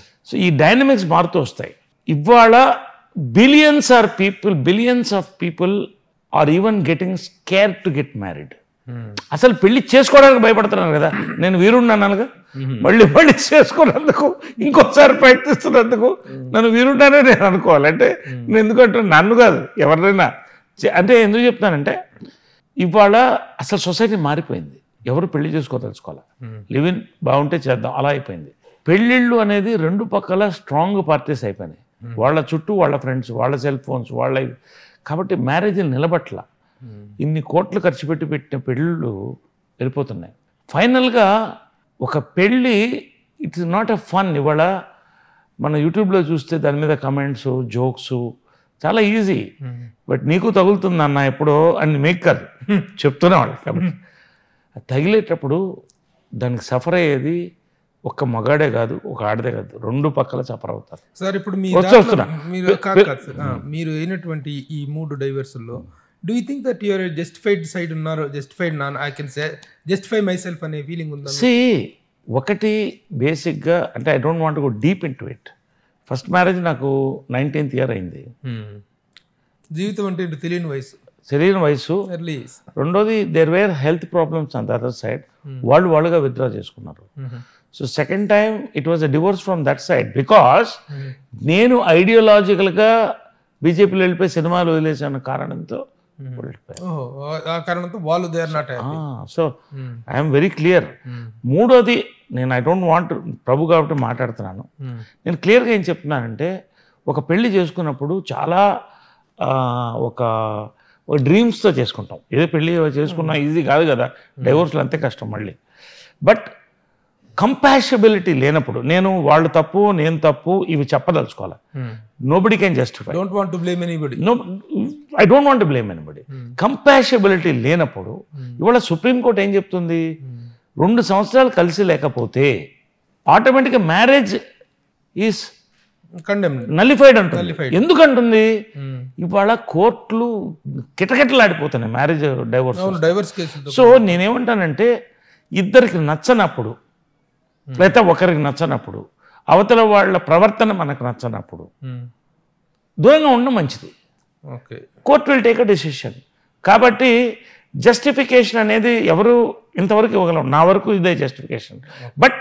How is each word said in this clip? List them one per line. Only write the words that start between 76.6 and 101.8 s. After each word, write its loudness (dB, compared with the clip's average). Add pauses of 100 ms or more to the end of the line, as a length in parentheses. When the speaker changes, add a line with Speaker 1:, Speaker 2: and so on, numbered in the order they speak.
Speaker 1:
నాకు -4 (100)
నైన్టీన్త్ -4
ఇయర్ -4
అయింది. -12 (200)
Speaker 2:
Hmm. -14 (920)
జీవితం -6
అంటే -6
ఏంటో -8
తెలియని -8
వయసు. -12 (340)
Speaker 1:
తెలియని 2
వయసు. -2
Speaker 2:
Early. -10 (360)
Speaker 1:
రెండోది 0
there 0
were 0 (120)
health -2 (120)
problems -2 (120)
on -8
the -4
other -6
side. -10
Speaker 2:
Hmm. -20
Speaker 1:
వాళ్ళు 4
వాళ్ళుగా 2
విత్‌డ్రా -4
చేసుకున్నారు. -14
Speaker 2:
Mm-hmm. -18
Speaker 1:
So -6
second -4
time 0
it -2
was 0
a 0
divorce -2
from -2
that 0 (120)
side 0 (100)
because 4
Speaker 2:
Mm-hmm. -14
Speaker 1:
నేను 2
ఐడియాలజికల్‌గా 4 (460)
బీజేపీలో 2
వెళ్ళిపోయి 0
సినిమాలు -2
వదిలేసాను -4
కారణంతో -10 (360)
Speaker 2:
మ్మ్. -16
Speaker 1:
వదిలిపోయారు. -16
Speaker 2:
ఓహో, -10
ఆ, -6
ఆ -6
కారణంతో -8
వాళ్ళు -4
they -6
are -6
not -4
happy. -8
Speaker 1:
ఆ, -10 (120)
so, -2 (220)
Speaker 2:
మ్మ్. -16 (120)
Speaker 1:
I -2
am 0
very 0
clear. 2 (220)
Speaker 2:
మ్మ్. -16 (160)
Speaker 1:
మూడోది, 4 (280)